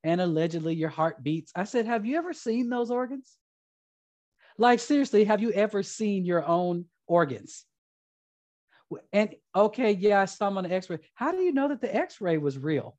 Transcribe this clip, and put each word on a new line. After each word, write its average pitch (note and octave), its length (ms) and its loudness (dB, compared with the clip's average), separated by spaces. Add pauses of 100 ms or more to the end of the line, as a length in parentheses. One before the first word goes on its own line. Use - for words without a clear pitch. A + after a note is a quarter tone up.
and E3 160 0
allegedly E3 540 0
your D#3+ 160 -2
heart D#3+ 320 -2
beats. D#3 340 -4
I F3+ 100 -4
said, A3+ 200 -2
"Have A3+ 200 -2
you C4+ 120 -2
ever E4+ 160 -4
seen A#3+ 360 -4
those A#3+ 200 -2
organs? B3+ 480 -6 (1200)
Like, A#3+ 220 6
seriously, B3+ 460 4
have G#3 160 2
you A3+ 100 0
ever G#3 320 0
seen G3+ 420 -2
your F3 200 0
own F3 400 0 (200)
organs?" D#3+ 600 0 (1200)
W-, - 240 -10
and, G#3 220 0 (200)
"Okay, G#3+ 360 4
yeah, G3+ 300 4
I G3 40 4
saw G3+ 220 -4
'em G3 100 -2
on F#3+ 60 -4
the F3 100 -4
x-ray." F#3 260 -4 (140)
How C#4+ 180 -4
do F#4 100 -2
you F4+ 100 2
know C#4 160 0
that C#4+ 140 -4
the A#3+ 120 -4
x-ray G#3 440 -2
was C#3+ 200 -2
real? C#3 420 -4